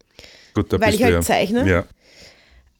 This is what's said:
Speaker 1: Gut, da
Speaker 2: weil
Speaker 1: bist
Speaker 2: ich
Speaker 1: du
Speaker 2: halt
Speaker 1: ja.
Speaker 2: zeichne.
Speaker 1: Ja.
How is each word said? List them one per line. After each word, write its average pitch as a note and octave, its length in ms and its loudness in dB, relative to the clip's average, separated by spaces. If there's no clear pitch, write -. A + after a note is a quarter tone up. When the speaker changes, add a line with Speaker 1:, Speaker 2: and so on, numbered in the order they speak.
Speaker 1:
Gut, - 180 -2
da F#2+ 100 0
Speaker 2:
weil G#3+ 100 2
Speaker 1:
bist - 60 0
Speaker 2:
ich - 40 -4
Speaker 1:
du - 40 2
Speaker 2:
halt F2 100 2
Speaker 1:
ja. E2+ 80 0
Speaker 2:
zeichne. G3+ 440 -2
Speaker 1:
Ja. F2 180 0